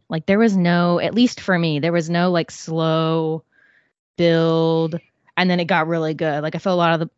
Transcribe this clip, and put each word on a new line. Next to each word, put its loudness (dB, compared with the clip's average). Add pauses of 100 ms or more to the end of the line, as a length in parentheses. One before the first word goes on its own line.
Like, -6
there 2
was 2
no, 2
at -4
least 2
for 0
me, 0
there -2
was -2
no, 0
like, -2
slow -2 (720)
build, 2 (380)
and 2
then 0
it -2
got 0
really -2
good. -4
Like, -6
I -8
feel -2
a 0
lot 2
of -2
the, -4